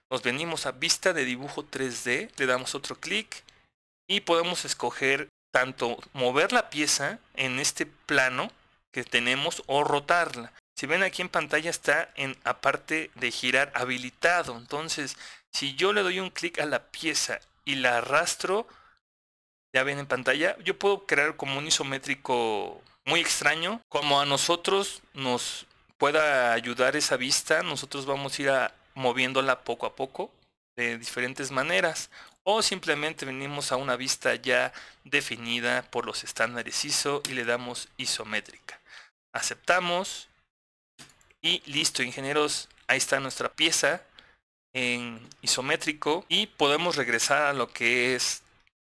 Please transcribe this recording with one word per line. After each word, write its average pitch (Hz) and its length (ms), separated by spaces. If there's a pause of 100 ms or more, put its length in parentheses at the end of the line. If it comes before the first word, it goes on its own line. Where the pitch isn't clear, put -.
(100)
Nos 127 120
venimos 147 420
a 135 80
vista 160 400
de 151 140
dibujo 135 380
tres 127 400
D, 139 320
le 139 100
damos 127 280
otro - 220
clic 202 460 (680)
y 196 120
podemos 170 440
escoger 135 640 (240)
tanto 127 460 (160)
mover 135 380
la 240 180
pieza 147 500 (140)
en 131 260
este 147 240
plano 139 680 (420)
que 123 120
tenemos 127 640
o 143 180
rotarla. 143 680 (240)
Si 139 100
ven 175 180
aquí 180 180
en 180 60
pantalla 156 420
está 151 460
en 135 260
aparte 143 720
de 120 160
girar 127 460
habilitado. 127 800
Entonces, 147 600 (360)
si 139 240
yo 180 160
le 208 100
doy 185 160
un 185 120
clic - 280
a 151 80
la 135 220
pieza - 500 (260)
y 139 120
la 123 220
arrastro, 170 680 (1040)
ya 131 120
ven 143 160
en 143 80
pantalla, 135 500
yo 175 180
puedo 196 300
crear 151 300
como 139 220
un 147 100
isométrico 123 1120 (220)
muy 156 160
extraño. 165 680
Como 143 320
a 143 60
nosotros 170 760 (100)
nos - 540 (300)
pueda 143 560
ayudar 123 440
esa 147 200
vista, 131 460
nosotros 143 420
vamos 139 320
a 147 60
ir 139 80
a, 131 240 (200)
moviéndola 131 680
poco 117 240
a 110 80
poco 175 380 (440)
de 117 220
diferentes 123 540
maneras. 160 580 (320)
O 208 200
simplemente 156 640
venimos 139 460
a 131 60
una 135 180
vista 127 400
ya 123 380 (320)
definida 120 840
por 117 140
los 107 200
estándares 120 600
iso 143 420
y 139 80
le 123 100
damos 120 520
isométrica. - 840 (520)
Aceptamos. - 960 (1120)
Y 170 300
listo, 147 320
ingenieros, 139 680 (160)
ahí 139 100
está 139 240
nuestra 127 320
pieza 160 500 (720)
en 120 520 (160)
isométrico. 151 840
Y 196 180
podemos 156 500
regresar 127 460
a 143 100
lo 127 160
que 123 460
es - 280 (400)